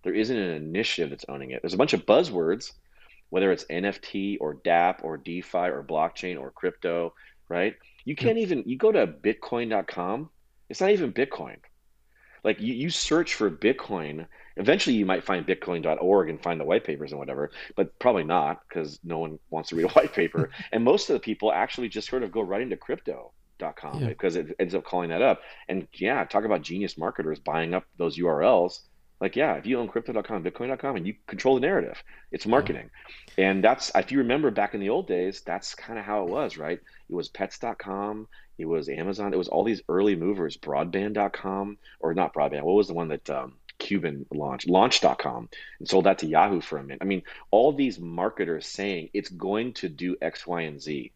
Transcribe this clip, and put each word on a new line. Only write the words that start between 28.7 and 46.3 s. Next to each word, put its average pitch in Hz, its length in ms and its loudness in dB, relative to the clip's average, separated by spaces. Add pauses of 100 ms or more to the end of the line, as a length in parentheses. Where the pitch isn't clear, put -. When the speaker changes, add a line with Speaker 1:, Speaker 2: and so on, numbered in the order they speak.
Speaker 1:
Like, 98 160 -2
yeah, 131 180 2
if 78 120 -6
you 123 120 0
own 117 80 -2
crypto 117 260 -6
dot 107 140 -2
com, 104 160 -6
bitcoin 90 260 -6
dot 131 120 -4
com, 139 160 -4
and 87 100 -4
you 104 80 -4 (140)
control - 260 2
the 127 60 2
narrative, 151 420 0 (300)
it's - 120 -8
Speaker 2:
Yeah. 104 60 -2
Speaker 1:
marketing. - 400 2 (480)
And 95 240 4
that's, 113 320 4
if 92 160 2
you 135 80 2
remember 135 320 2
back 101 240 -2
in 107 60 -4
the 98 80 -2
old 170 180 0
days, 92 360 -2
that's - 340 -6
kinda 113 260 -10
how 101 220 -2
it 87 60 -2
was, 127 260 -2
right? 82 240 -4 (280)
It - 60 -8
was 85 140 -4
pets - 320 -8
dot 117 180 -6
com, 104 480 -6 (320)
it 82 60 -8
was 80 240 -2
Amazon, 95 440 -4
it 90 60 0
was 90 100 -2
all - 140 2
these 110 260 0
early 98 280 4
movers, 85 400 -2
broadband 87 560 -2
dot 101 200 0
com, 98 460 -6 (220)
or 82 140 0
not 85 200 0
Broadband, 73 280 0
what 85 120 2
was 101 140 6
the 85 60 -6
one 82 140 -2
that, 76 220 -6
um, 65 280 -6 (200)
Cuban 80 540 -2
launched? 71 360 -4
Launch 95 320 6
dot 69 200 4
com, 60 280 -4 (300)
and - 100 -12
sold 95 180 6
that 95 120 6
to 82 80 -4
Yahoo 82 340 4